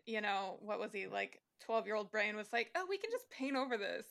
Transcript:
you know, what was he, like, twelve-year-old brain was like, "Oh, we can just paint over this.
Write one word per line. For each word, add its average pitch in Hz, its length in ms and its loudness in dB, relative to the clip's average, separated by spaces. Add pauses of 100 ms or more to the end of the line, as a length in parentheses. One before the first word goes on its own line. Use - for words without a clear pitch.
you 220 160 0
know, 196 400 0
what 208 180 -2
was 208 140 -2
he, 190 140 -4
like, 196 320 -2 (260)
twelve-year-old 214 460 2
brain 208 240 2
was 214 180 -6
like, 233 220 2
"Oh, 370 140 2
we 392 80 2
can 427 140 -4
just 480 180 -4
paint 269 260 0
over 262 220 2
this. 190 340 -2